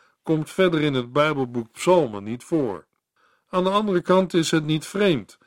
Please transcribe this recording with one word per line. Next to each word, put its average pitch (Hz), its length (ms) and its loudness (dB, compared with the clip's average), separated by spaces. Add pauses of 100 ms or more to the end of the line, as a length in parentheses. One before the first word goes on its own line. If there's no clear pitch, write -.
(240)
komt 156 260 -2
verder 170 320 2
in 147 120 0
het 123 200 -4
Bijbelboek 135 580 -2
Psalmen 135 520 0
niet 113 200 -8
voor. 117 420 -4 (640)
Aan 185 140 0
de 190 60 0
andere 202 320 0
kant 185 320 2
is 165 180 0
het 156 140 0
niet 156 200 -2
vreemd 180 600 -2